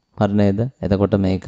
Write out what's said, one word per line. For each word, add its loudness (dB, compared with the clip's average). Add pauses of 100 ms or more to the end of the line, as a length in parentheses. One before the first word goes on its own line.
(180)
හරි 0
නේද? 2 (220)
එතකොට 0
මේක -2